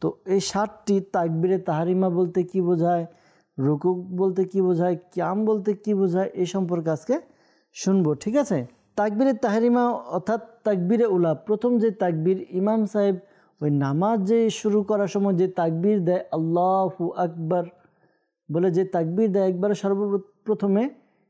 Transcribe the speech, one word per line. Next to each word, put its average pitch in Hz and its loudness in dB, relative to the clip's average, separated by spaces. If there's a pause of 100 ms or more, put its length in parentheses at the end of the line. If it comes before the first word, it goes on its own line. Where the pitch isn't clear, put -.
তো 160 -4 (120)
এই 190 2
ষাটটি 202 -2
তাকবীরে 180 0
তাহরিমা 180 0
বলতে 175 0
কি 185 -2
বোঝায়, 170 2 (540)
রুকু 170 0
বলতে 185 0
কি 190 -2
বোঝায়, 180 2 (140)
কিয়াম 180 -2
বলতে 214 0
কি 208 -2
বোঝায়, 190 2
এই 185 -2
সম্পর্কে 170 -2
আজকে 160 -2 (540)
শুনবো, 185 2
ঠিক 214 -6
আছে? 180 0 (280)
তাকবীরে 214 2
তাহরিমা 240 2
অর্থাৎ 185 -4 (220)
তাকবীরে 208 2
উলা, 175 2
প্রথম 220 0
যে 220 2
তাকবীর 180 0
ইমাম 214 0
সাহেব 202 0 (460)
ওই 151 0
নামাজ 147 0
যে 226 2
শুরু 208 0
করার 202 0
সময় 202 0
যে 180 2
তাকবীর 175 0
দেয়, 180 0
আল্লাহু 175 0
আকবার 170 -2 (880)
বলে 175 2
যে 185 2
তাকবীর 185 0
দেয় 190 2
একবারে 190 0
সর্বপ্রথমে, 202 -2 (400)